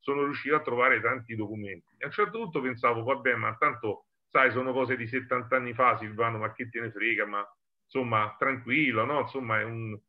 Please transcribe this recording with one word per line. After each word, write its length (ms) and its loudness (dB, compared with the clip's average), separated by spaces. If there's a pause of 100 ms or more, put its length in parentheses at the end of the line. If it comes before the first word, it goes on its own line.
sono 240 0
riuscito 320 0
a 60 2
trovare 380 4
tanti 360 -2
documenti. 640 -8
A 60 -6
un 60 -8
certo 260 0
punto 240 -4
pensavo, 400 0
"Vabbè, 320 2
ma 220 0
tanto, 500 0 (240)
sai, 200 4
sono 220 -2
cose 240 0
di 100 -6
settanta 500 -2
anni 180 -2
fa, 240 4
Silvano, 400 -2
ma 140 -4
che 180 -10
te 100 -8
ne 100 -6
frega", 360 0
ma 200 -4 (380)
insomma, 540 0
tranquillo, 680 2
no? 160 0
Insomma, 400 -2
è 40 -2
un 340 -8 (100)